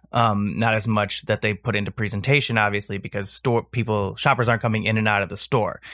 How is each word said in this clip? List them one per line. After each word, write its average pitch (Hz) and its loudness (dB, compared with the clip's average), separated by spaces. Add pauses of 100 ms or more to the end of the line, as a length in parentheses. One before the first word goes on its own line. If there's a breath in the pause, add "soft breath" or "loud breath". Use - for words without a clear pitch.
(120)
um, 101 2
not 113 2
as 107 -2
much 104 0
that 107 0
they 107 0
put 110 -2
into 101 -4
presentation, 113 0
obviously, 101 0
because 101 -8
store, 117 0
people, 104 -2
shoppers 127 2
aren't 117 2
coming 110 0
in 110 2
and 107 2
out 104 2
of 90 -4
the 98 -10
store. 107 -2 (140)